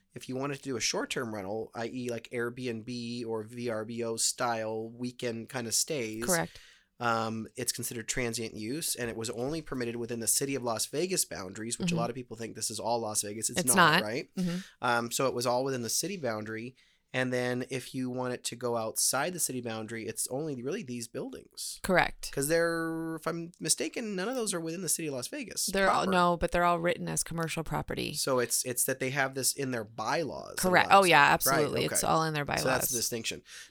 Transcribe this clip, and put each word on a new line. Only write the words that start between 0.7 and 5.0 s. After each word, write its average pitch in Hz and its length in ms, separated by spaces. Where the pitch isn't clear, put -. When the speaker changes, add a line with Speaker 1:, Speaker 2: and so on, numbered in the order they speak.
Speaker 1:
a 110 40
short-term 139 540
rental, 107 400
I 117 120
E, 123 220
like, 117 220
Airbnb 120 960
or 110 160
V 120 260
R 110 160
B 117 180
O 113 120
style 113 720
weekend 120 600